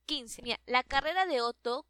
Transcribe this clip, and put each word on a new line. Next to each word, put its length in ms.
quince. 360
Mira, 240
la 180
carrera 420
de 140
Otto 500